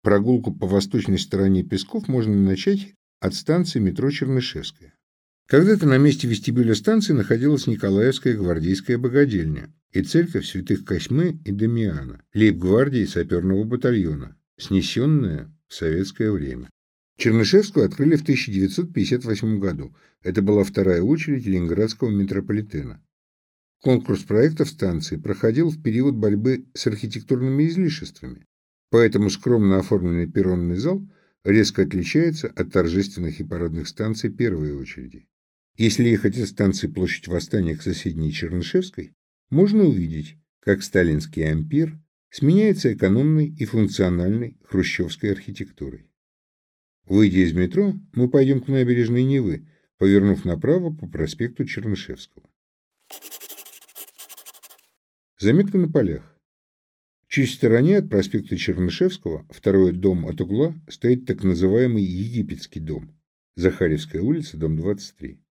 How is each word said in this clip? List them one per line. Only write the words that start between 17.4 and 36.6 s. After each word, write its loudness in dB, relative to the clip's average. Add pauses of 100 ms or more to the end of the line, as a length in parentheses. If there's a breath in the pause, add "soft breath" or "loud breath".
открыли 2
в -2
тысяча -2
девятьсот -2
пятьдесят -2
восьмом -2
году. -6 (260 soft breath)
Это -2
была 4
вторая 2
очередь 0
ленинградского 0
метрополитена. -4 (800)
Конкурс 0
проектов 2
станции -4
проходил 0
в -8
период 0
борьбы 0
с -10
архитектурными -2
излишествами, -4 (440)
поэтому 4
скромно 2
оформленный 0
перронный 0
зал -2 (380 loud breath)
резко 2
отличается 0
от -6
торжественных -2
и -8
парадных -6
станций -6
первой -4
очереди. -14 (500)
Если 2
ехать 2
от -4
станции 0